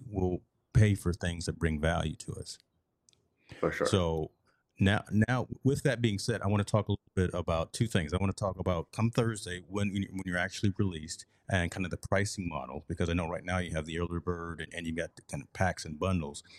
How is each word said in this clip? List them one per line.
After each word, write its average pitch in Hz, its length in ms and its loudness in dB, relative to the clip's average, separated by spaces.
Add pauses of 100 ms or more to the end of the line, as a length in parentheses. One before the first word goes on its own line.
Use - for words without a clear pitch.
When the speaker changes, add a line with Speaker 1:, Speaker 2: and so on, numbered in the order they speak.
Speaker 1:
will 92 340 0 (300)
pay 107 220 8
for 90 180 0
things 85 340 -4
that 80 120 -4
bring 78 220 2
value 78 340 0
to - 200 -10
us. - 240 -12 (1000)
Speaker 2:
For 82 140 2
sure. - 160 0
Speaker 1:
So 82 420 2 (480)
now, 101 320 6
now, 110 380 4 (160)
with 135 180 4
that 123 180 2
being 107 200 2
said, 110 200 -2
I - 60 -6
wanna 101 160 4
talk 101 240 2
a 101 60 0
little 101 80 0 (160)
bit 90 180 4
about 82 380 0
two 117 160 0
things. 80 260 0
I 92 40 0
wanna 95 140 2
talk 92 280 -4
about 85 320 -2
come 113 180 0
Thursday 107 580 -2
when, 101 220 0
when 95 340 -2
you're 90 140 -2
actually 95 400 0
released 82 480 -4 (260)
and 87 160 4
kind - 160 -4
of 85 60 -4
the - 60 -4
pricing 98 520 0
model, 71 380 -6
because 87 240 0
I - 20 0
know 85 160 0
right 85 160 -6
now 90 140 -2
you 85 160 -4
have 80 100 -2
the 80 140 -6
early 85 220 -2
bird 85 400 -6
and, 78 120 -10
and 85 140 -8
you've 82 80 -2
got 82 220 -6
the - 60 -16
kind 73 200 -8
of - 100 -20
packs 90 320 0
and 78 140 -10
bundles. 82 460 -2 (140)